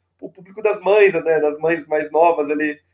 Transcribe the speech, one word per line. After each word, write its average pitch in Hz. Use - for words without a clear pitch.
o 165
público 190
das 202
mães, 196
né? 160
Das 151
mães 160
mais 151
novas 156
ali. 151